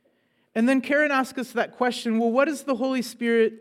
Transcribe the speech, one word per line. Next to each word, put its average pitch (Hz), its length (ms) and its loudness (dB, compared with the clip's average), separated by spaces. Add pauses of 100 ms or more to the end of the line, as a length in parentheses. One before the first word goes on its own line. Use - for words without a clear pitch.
(540)
And 226 140 2
then 269 140 2
Karen 294 280 2
asked 262 280 -2
us 247 140 -8
that 220 200 -2
question, 240 460 -2
"Well, 233 120 0
what 262 160 2
is 302 180 -4
the 277 100 -2
Holy 262 260 -2
Spirit 233 600 0